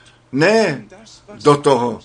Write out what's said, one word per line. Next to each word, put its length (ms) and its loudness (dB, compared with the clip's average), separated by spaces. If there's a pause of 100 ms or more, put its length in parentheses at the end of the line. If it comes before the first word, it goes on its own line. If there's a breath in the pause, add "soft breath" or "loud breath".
(320 soft breath)
Ne 520 0 (600)
do 120 4
toho, 480 -2